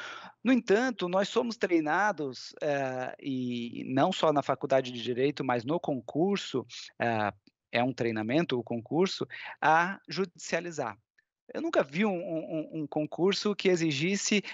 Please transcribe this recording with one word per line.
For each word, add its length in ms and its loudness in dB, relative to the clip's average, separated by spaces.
No 100 6
entanto, 560 2
nós 180 2
somos 300 0
treinados, 1040 0
eh, 600 -2
e 680 -4
não 240 4
só 200 4
na 100 4
faculdade 500 2
de 120 -8
Direito, 400 0
mas 220 0
no 140 -2
concurso, 880 -2
eh, 340 2
é 120 4
um 100 0
treinamento, 640 0
o 60 -4
concurso, 640 -2
a 460 4
judicializar. 880 -6
Eu 80 -4
nunca 220 2
vi 220 0
um, 60 2
um, 280 -4
um, 420 -6
um 60 -6
concurso 680 0
que 120 0
exigisse, 720 2